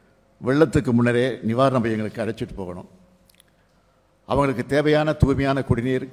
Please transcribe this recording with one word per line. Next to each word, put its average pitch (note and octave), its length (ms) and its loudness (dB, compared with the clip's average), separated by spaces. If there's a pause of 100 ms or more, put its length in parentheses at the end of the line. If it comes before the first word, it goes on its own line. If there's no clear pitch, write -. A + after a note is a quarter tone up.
(460)
வெள்ளத்துக்கு C#3 460 2
முன்னரே A#2+ 340 2 (160)
நிவாரண B2+ 360 2
மையங்களுக்கு A2 440 -4
அழைச்சிட்டு G2+ 320 -6
போகணும். F2+ 340 -12 (1400)
அவங்களுக்கு C3 340 0
தேவையான D3+ 460 2
தூய்மையான C3+ 500 2
குடிநீர், B2+ 500 -2